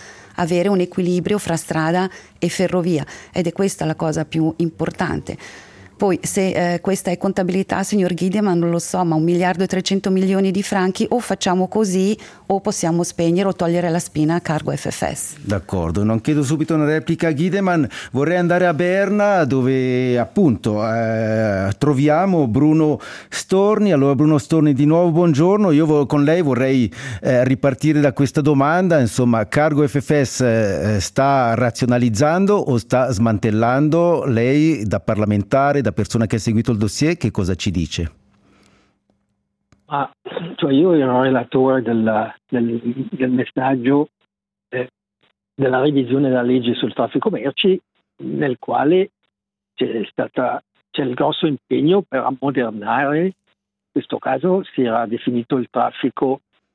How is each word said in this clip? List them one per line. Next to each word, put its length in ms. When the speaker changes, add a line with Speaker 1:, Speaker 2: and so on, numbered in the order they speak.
Speaker 1:
avere 340
un 120
equilibrio 580
fra 180
strada 500
e 100
ferrovia, 560
ed 140
è 40
questa 340
la 100
cosa 280
più 340
importante. 800
Poi 240
se, 520
eh, 80
questa 280
è 80
contabilità, 680
signor 300
Ghidema, 400
non 160
lo 100
so, 260
ma 100
un 80
miliardo 400
e 40
trecento 440
milioni 400
di 100
franchi, 480
o 120
facciamo 480
così 480
o 120
possiamo 420
spegnere 460
o 60
togliere 360
la 100
spina 360
a 60
Cargo 340
F 140
F 200
S. 300
Speaker 2:
D'accordo, 640
non 160
chiedo 240
subito 320
una 100
replica 440
a 20
Ghidema, 560
vorrei 240
andare 300
a 80
Berna 720
dove 720
appunto, 640
eh, 920
troviamo 720
Bruno 500
Storni. 640
Allora 220
Bruno 220
Storni 360
di 120
nuovo, 260
buongiorno, 600
io 140
vo-, 200
con 200
lei 160
vorrei, 500
eh, 240
ripartire 560
da 100
questa 300
domanda, 580
insomma 480
Cargo 400
F 100
F 240
S, 200
eh, 580
sta 540
razionalizzando 1000
o 260
sta 320
smantellando? 1120
Lei 580
da 160
parlamentare, 840
da 60
persona 340
che 120
ha 20
seguito 320
il 80
dossier, 360
che 140
cosa 240
ci 160
dice? 420
Speaker 3:
Ma, 260
cioè, 180
io 200
ero 280
relatore 640
del, 500
del, 640
del 180
messaggio, 800
eh, 200
della 280
revisione 480
della 120
legge 320
sul 180
traffico 380
merci, 500
nel 340
quale 540
c'è 340
stata, 500
c'è 140
il 100
grosso 320
impegno 560
per 200
ammodernare, 1040
in 60
questo 260
caso 460
si 80
era 240
definito 520
il 120
traffico 720